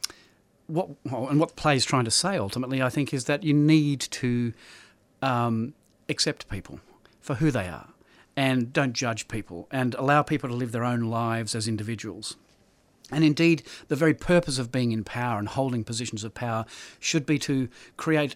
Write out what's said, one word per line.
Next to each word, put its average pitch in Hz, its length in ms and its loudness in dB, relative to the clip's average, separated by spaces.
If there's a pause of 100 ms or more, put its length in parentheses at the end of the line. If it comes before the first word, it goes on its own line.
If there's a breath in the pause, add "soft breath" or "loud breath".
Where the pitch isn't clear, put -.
(680 loud breath)
what, 170 220 -2 (160)
well, 123 220 -4
and 147 120 4
what 160 100 2
the - 60 -20
play 147 200 4
is 117 100 2
trying 123 200 2
to 110 60 -2
say 185 260 0
ultimately, 127 460 -2
I 127 60 2
think, 139 260 -2
is 127 100 -4
that 143 180 0
you 151 120 2
need 147 460 4
to, 120 520 -2 (680 soft breath)
um, 120 520 0 (360)
accept - 400 -2
people 92 300 -10 (400 soft breath)
for - 160 -6
who 151 160 4
they 101 160 -2
are 71 200 -12 (480 soft breath)
and 131 360 2
don't 135 220 2
judge 117 340 -4
people 92 440 -8
and 127 240 -2
allow 143 260 4
people 143 280 -2
to 120 60 -4
live 123 160 -4
their 117 120 -2
own 120 180 0
lives 113 540 -2
as 110 120 -4
individuals. 110 680 -6 (760)
And 156 120 2
indeed, 160 400 4 (240 loud breath)
the 147 80 -2
very 151 180 4
purpose 165 460 2
of 120 120 -4
being 123 200 2
in 110 120 -2
power 120 360 -4
and 104 80 -4
holding 123 360 -2
positions 113 400 -6
of 110 100 -10
power 113 320 -4 (340 loud breath)
should 151 260 0
be 147 140 0
to 135 280 0 (280 soft breath)
create, 151 400 0